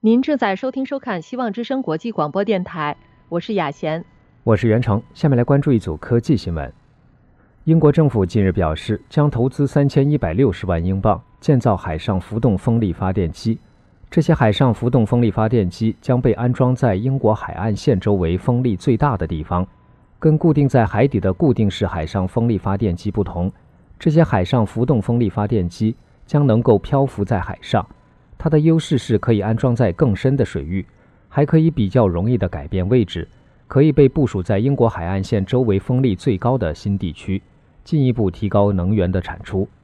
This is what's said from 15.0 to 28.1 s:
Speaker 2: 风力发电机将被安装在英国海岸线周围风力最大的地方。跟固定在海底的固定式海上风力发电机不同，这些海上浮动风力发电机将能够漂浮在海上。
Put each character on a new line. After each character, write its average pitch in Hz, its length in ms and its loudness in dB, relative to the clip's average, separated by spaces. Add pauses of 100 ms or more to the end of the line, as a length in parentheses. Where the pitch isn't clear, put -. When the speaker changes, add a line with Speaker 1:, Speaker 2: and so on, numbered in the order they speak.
Speaker 2:
风 120 200 2
力 110 80 2
发 110 180 -2
电 110 180 2
机 110 320 -4
将 123 220 0
被 117 120 2
安 123 200 -2
装 127 220 2
在 120 180 0
英 127 240 -2
国 110 160 2
海 - 200 -6
岸 104 220 -4
线 110 240 0
周 101 140 0
围 90 240 0
风 123 240 0
力 120 140 -2
最 113 200 0
大 127 220 0
的 85 80 -4
地 78 180 -6
方。 90 240 -4 (520)
跟 156 180 2
固 160 160 2
定 139 160 2
在 117 160 4
海 107 220 2
底 117 120 0
的 95 140 0
固 131 180 2
定 113 160 2
式 98 200 -2
海 82 180 -4
上 92 220 -2
风 117 200 -2
力 107 120 0
发 98 180 -4
电 95 180 0
机 104 140 -8
不 101 140 -2
同， 90 280 -4 (460)
这 - 140 0
些 160 120 4
海 92 220 0
上 120 180 0
浮 113 220 -2
动 127 160 0
风 117 180 -2
力 107 120 0
发 104 160 -4
电 101 200 -2
机 110 280 -4 (320)
将 143 180 2
能 117 160 4
够 113 160 4
漂 139 300 0
浮 101 180 -4
在 98 140 -2
海 90 200 -8
上。 101 240 -2 (540)